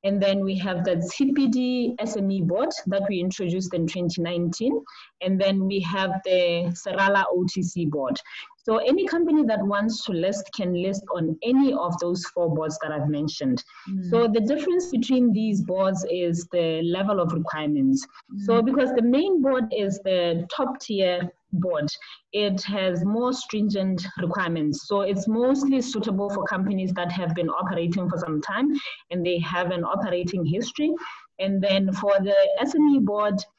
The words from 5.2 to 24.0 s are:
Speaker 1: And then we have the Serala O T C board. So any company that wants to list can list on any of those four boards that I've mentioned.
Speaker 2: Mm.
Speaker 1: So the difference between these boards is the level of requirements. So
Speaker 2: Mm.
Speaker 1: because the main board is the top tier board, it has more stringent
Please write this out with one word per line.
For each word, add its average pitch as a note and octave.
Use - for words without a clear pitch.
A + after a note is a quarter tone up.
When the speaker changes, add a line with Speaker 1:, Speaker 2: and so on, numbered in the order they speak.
Speaker 1:
And F#3+
then G3
we G3
have F#3+
the F3
Serala G3
O F3+
T F#3
C E3+
board. C#3
So A3
any F4+
company D#4+
that G#3+
wants G3+
to G#3+
list G3
can F3+
list F#3+
on D#3+
any C4
of E3+
those F3
four E3+
boards D#3
that D3+
I've D3
mentioned. D3
Speaker 2:
Mm. F#3
Speaker 1:
So A#3
the A3
difference D#4
between B3
these G#3
boards F#3+
is F3
the E3
level F#3+
of E3
requirements. D3+
So A#3
Speaker 2:
Mm. A3
Speaker 1:
because C4
the A#3+
main D4
board B3+
is G3
the F3
top B3+
tier F3+
board, E3
it G3
has F#3+
more A#3+
stringent G3